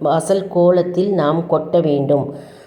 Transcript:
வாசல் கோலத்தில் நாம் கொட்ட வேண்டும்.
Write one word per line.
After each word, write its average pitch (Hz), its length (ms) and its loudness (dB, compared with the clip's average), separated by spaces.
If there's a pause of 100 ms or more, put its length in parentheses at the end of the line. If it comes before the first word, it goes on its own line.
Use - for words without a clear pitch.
வாசல் 165 480 0
கோலத்தில் 180 680 2
நாம் 160 360 0
கொட்ட 165 320 0
வேண்டும். 143 520 0 (320)